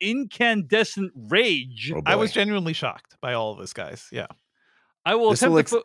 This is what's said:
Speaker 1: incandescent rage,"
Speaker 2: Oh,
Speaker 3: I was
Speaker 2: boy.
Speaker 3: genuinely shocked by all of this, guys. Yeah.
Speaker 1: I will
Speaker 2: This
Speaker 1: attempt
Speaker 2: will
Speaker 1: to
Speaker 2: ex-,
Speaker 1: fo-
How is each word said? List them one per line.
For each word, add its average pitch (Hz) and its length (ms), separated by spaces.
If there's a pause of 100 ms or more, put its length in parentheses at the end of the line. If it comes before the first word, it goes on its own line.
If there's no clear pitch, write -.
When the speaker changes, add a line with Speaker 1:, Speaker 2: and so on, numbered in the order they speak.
Speaker 1:
incandescent 214 1120
rage," 131 800
Speaker 2:
Oh, 156 120
Speaker 3:
I 180 100
was 220 140
Speaker 2:
boy. - 40
Speaker 3:
genuinely 202 380
shocked - 480
by 123 140
all 110 180
of 95 60
this, 92 160
guys. - 380
Yeah. - 160 (760)
Speaker 1:
I 196 120
will 233 140
Speaker 2:
This - 100
Speaker 1:
attempt 233 140
Speaker 2:
will 160 40
Speaker 1:
to 151 60
Speaker 2:
ex-, - 80
Speaker 1:
fo- 233 120